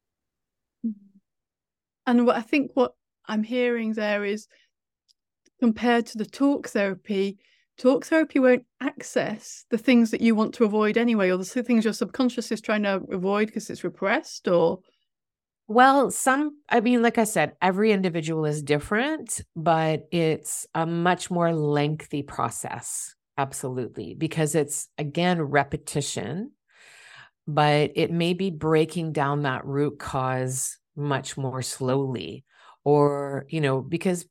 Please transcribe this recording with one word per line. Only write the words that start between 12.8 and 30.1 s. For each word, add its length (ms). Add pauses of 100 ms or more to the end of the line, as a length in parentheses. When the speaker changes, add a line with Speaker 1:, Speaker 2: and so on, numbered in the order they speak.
Speaker 1:
to 180 (100)
avoid 420
'cause 160
it's 140
repressed, 640
or 320 (880)
Speaker 2:
Well, 440
some, 560
I 140
mean, 200
like 160
I 60
said, 380
every 320
individual 520
is 160
different, 800 (160)
but 560
it's 640
a 100
much 460
more 240
lengthy 640
process. 920 (220)
Absolutely. 760
Because 420
it's, 420
again, 440
repetition, 1080 (960)
but 480
it 160
may 220
be 180
breaking 640
down 300
that 220
root 340
cause 800 (200)